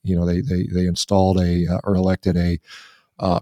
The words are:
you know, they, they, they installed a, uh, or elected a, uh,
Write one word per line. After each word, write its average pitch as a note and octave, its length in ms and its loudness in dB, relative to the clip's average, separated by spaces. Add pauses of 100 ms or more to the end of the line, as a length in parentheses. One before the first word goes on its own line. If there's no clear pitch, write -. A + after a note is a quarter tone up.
you F#2+ 140 -2
know, F2 100 0
they, F2 140 0
they, F2+ 340 -2
they F2+ 120 0
installed F#2 520 2
a, F2 300 2
uh, F2+ 160 -2
or G2+ 100 0
elected F#2 420 0
a, F2 220 0 (600)
uh, F2+ 220 0